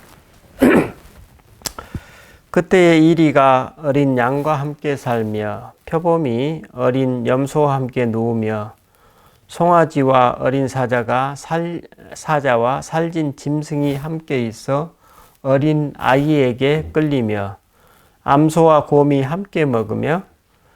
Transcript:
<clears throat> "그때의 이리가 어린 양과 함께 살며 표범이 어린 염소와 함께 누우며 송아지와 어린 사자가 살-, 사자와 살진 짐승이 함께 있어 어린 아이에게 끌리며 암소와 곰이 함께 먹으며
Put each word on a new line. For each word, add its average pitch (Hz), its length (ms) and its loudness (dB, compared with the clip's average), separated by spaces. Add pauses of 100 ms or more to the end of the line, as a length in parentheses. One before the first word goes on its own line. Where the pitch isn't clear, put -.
(600)
<clears throat> - 1900 -4
"그때의 170 600 4
이리가 135 680 2
어린 139 400 0
양과 143 380 0
함께 143 400 -6
살며 107 760 -6 (140)
표범이 160 840 -2
어린 127 540 -2
염소와 139 480 0
함께 127 300 -2
누우며 110 680 -4 (720)
송아지와 139 960 2
어린 135 280 -2
사자가 127 680 -2
살-, 170 460 -6 (320)
사자와 135 680 0
살진 160 540 -4
짐승이 147 580 -4
함께 147 520 -6
있어 139 480 -6 (480)
어린 143 540 0
아이에게 139 960 0
끌리며 110 640 -2 (640)
암소와 156 640 4
곰이 143 360 2
함께 160 420 -4
먹으며 117 580 -2 (540)